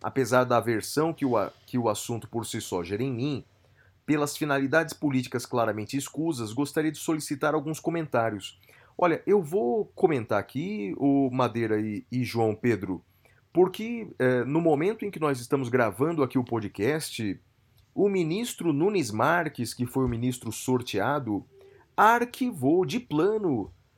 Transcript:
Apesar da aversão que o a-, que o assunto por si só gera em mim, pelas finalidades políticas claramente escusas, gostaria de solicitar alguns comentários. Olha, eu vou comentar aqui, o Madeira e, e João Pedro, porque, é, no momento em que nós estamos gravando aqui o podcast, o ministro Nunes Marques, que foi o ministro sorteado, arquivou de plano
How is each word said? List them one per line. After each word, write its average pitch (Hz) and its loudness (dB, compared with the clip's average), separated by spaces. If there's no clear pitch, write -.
Apesar 123 2
da 120 2
aversão 117 0
que 143 -4
o 120 2
a-, 98 0
que - -4
o 113 2
assunto 110 -4
por 117 -6
si 110 -6
só 92 -4
gera 101 -4
em 135 -4
mim, 123 -4
pelas 147 0
finalidades 147 0
políticas 127 -2
claramente 110 -2
escusas, 139 -4
gostaria 143 -2
de 147 -14
solicitar 151 -2
alguns 151 -4
comentários. 120 -2
Olha, 175 2
eu 202 6
vou 208 0
comentar 117 2
aqui, 190 -4
o 139 4
Madeira 117 0
e, 107 -4
e 123 -2
João 113 2
Pedro, 98 0
porque, 220 0
é, 127 2
no 143 0
momento 165 2
em 202 -4
que 160 -12
nós 143 0
estamos 127 0
gravando 123 2
aqui 131 0
o 123 2
podcast, 110 -2
o 196 2
ministro 180 0
Nunes 160 2
Marques, 139 0
que 120 -2
foi 131 0
o 127 2
ministro 120 -4
sorteado, 120 -2
arquivou 208 4
de 143 -2
plano 156 0